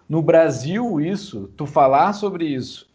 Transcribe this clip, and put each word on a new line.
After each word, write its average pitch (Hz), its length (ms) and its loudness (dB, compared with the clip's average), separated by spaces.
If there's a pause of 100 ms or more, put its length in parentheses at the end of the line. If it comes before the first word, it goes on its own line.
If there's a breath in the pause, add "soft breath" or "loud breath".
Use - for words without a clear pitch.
no 160 140 -2
Brasil, 165 800 2
isso, 156 560 -8
tu 151 80 -8
falar 147 480 4
sobre 185 320 -4
isso 131 500 -8